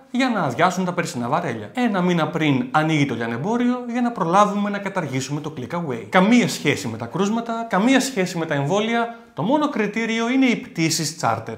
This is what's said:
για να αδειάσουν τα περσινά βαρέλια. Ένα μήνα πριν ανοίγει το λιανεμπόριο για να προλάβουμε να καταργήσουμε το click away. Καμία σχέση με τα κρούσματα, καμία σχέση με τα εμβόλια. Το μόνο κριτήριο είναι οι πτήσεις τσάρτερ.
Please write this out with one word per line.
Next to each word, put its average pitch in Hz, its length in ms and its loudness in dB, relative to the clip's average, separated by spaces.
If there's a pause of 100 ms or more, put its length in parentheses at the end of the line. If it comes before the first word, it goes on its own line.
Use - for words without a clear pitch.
(120)
για 247 180 0
να 214 120 0
αδειάσουν 170 440 2
τα 175 80 -2
περσινά 127 360 -4
βαρέλια. 131 440 -2
Ένα 214 280 0
μήνα 175 260 2
πριν 143 440 2
ανοίγει 156 340 2
το 117 100 -2
λιανεμπόριο 226 760 -2
για 247 100 -2
να 240 100 0
προλάβουμε 202 580 2
να 202 80 -4
καταργήσουμε 151 640 -4
το 147 160 -8
click 123 180 -8
away. 131 340 -6
Καμία 214 380 4
σχέση - 400 -2
με 113 100 -4
τα 117 80 -8
κρούσματα, 226 640 -2
καμία 240 300 4
σχέση 180 380 -2
με 160 80 -2
τα 160 80 -2
εμβόλια. 208 680 0 (140)
Το - 100 -6
μόνο 294 260 2
κριτήριο 226 600 -2
είναι 262 160 4
οι 233 100 4
πτήσεις 160 640 -2
τσάρτερ. 113 400 -2